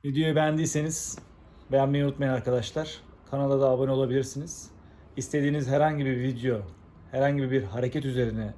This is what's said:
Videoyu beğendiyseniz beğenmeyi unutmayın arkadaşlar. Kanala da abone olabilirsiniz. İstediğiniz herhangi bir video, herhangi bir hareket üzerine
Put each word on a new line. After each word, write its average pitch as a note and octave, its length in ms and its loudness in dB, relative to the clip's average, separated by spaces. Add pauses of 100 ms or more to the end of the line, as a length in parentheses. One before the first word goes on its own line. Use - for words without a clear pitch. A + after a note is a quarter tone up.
Videoyu D3 300 2
beğendiyseniz D#3 800 0 (540)
beğenmeyi C#3 340 4
unutmayın C#3 260 0
arkadaşlar. B2+ 720 -2 (300)
Kanala C#3 300 2
da C#3 80 6
abone C3 220 2
olabilirsiniz. C3+ 800 -2 (460)
İstediğiniz C#3+ 500 -2
herhangi D3 380 2
bir C3 140 0
video, B2 420 -2 (500)
herhangi C3+ 400 2
bir C3 120 2
hareket B2 420 -4
üzerine A2 520 -2